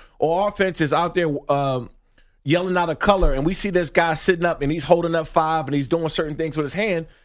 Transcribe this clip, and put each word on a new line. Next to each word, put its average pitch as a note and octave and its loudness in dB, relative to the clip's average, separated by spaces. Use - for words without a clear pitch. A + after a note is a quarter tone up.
or E3+ 0
offense F#3+ -2
is C#3+ 2
out E3 0
there, E3+ 0
um, C3+ -2
yelling F3+ 0
out F3 2
a D3+ -4
color F#3 4
and C3+ -2
we F#3 0
see G3+ -6
this F3 0
guy E3 2
sitting F3 0
up E3 -2
and C#3 0
he's D#3 -4
holding E3+ 2
up D#3+ 0
five D#3+ 0
and C3+ -4
he's C#3 -2
doing E3 -2
certain D3+ -4
things D#3 -4
with D3+ 0
his C#3 -6
hand, F3+ -2